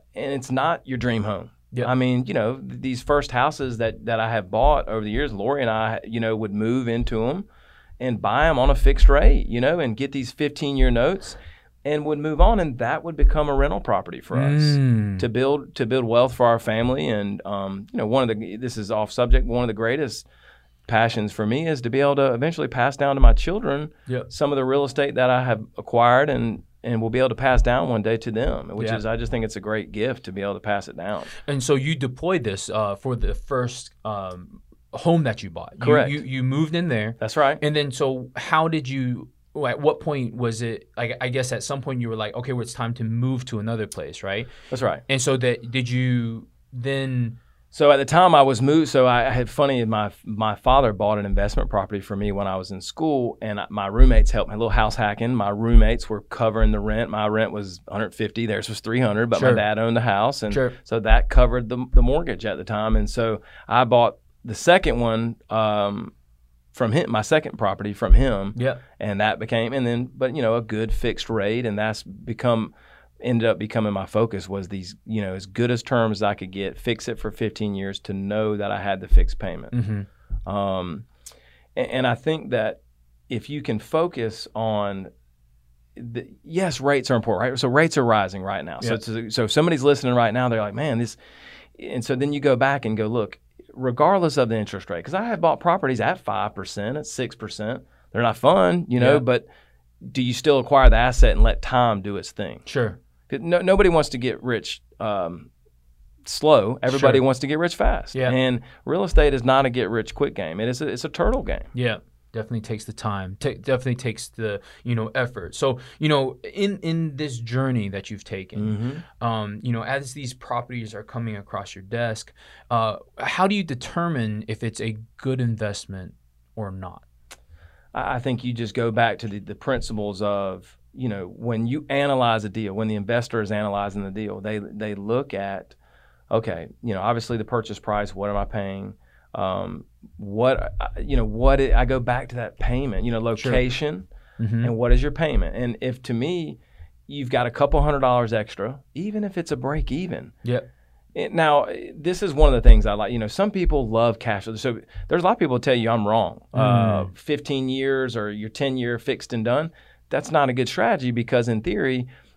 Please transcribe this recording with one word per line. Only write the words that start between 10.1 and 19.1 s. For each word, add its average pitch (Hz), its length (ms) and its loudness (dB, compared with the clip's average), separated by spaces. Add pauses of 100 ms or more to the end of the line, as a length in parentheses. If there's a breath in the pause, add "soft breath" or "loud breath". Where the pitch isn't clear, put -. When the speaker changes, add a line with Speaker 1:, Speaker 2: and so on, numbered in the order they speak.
Speaker 1:
these 131 180 -6
fifteen-year 139 600 2
notes 139 440 0 (480 loud breath)
and 151 220 -2
would 151 120 0
move 151 220 0
on, 208 220 8
and 139 180 -2
that 127 240 -2
would 160 140 -10
become 147 320 4
a 143 40 0
rental 139 280 2
property 92 400 -2
for - 160 -6
us 143 260 2
Speaker 2:
Mm. 120 560 2
Speaker 1:
to 117 100 0
build, 135 460 0
to 127 100 -2
build 127 200 0
wealth 120 280 4
for 120 140 4
our 117 100 6
family. 123 500 0
And, 101 380 -2
um, 98 460 -6
you 247 60 -8
know, 110 100 -2
one 123 200 2
of 107 120 -2
the, 98 160 -10
this 123 200 -8
is 104 140 -8
off 107 220 -2